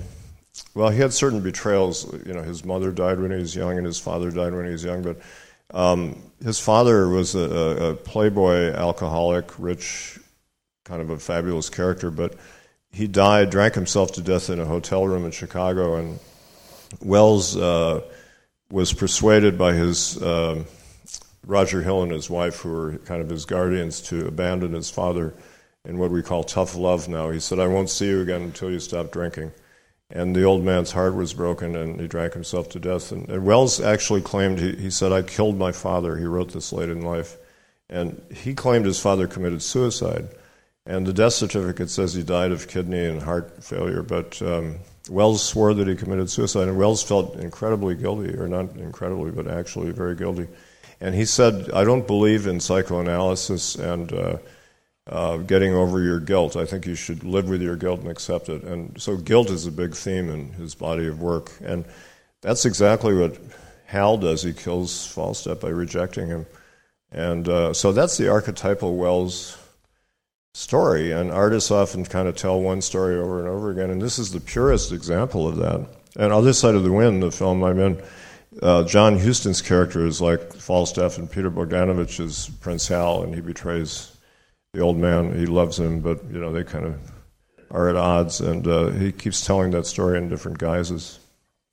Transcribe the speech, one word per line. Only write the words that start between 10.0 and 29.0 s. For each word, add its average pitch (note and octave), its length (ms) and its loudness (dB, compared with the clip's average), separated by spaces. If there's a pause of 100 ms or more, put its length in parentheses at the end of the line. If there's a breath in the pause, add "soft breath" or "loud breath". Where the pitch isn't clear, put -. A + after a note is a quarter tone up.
kind E2+ 180 -10
of D#2+ 80 -6
a D#2+ 80 -6
fabulous E2+ 500 -4
character, F2+ 420 -2
but E2 240 -4 (580 loud breath)
he G#2 140 -4
died, G2+ 440 6
drank G2+ 240 4
himself F#2+ 380 0
to F2+ 100 -8
death F2+ 260 0
in F2 100 -4
a E2+ 60 -4
hotel F2 420 0
room F2+ 200 -2
in E2 60 -6
Chicago, F2+ 640 -2
and E2 220 -6 (840 loud breath)
Wells, G#2 520 6
uh, E2+ 460 2 (680 loud breath)
was F#2 220 0
persuaded G#2 640 6
by F2+ 160 4
his, E2+ 480 0
uh, E2 420 -2 (840 loud breath)
Roger F#2+ 340 2
Hill F#2 220 0
and E2+ 100 -2
his D2+ 160 -6
wife, F2 280 -2
who E2+ 140 -8
were D#2+ 360 -6
kind E2+ 160 -6
of D#2 80 -6
his D#2 160 -8
guardians, F2+ 560 -2
to E2+ 240 -6
abandon F2+ 480 -2
his E2 160 -8
father F2 420 -2 (540 loud breath)
in F2 120 -6
what F2+ 120 0
we F2 120 0
call E2+ 220 -2
tough F2+ 320 -2
love F2 320 0
now. D#2+ 220 -4
He D#2+ 100 -4
said, F#2 180 -4
"I F#2 80 2
won't F#2 220 2
see G2 200 -2
you G2 120 2
again F2 220 -4
until F2 280 -8
you F2+ 80 -4
stop E2 320 -6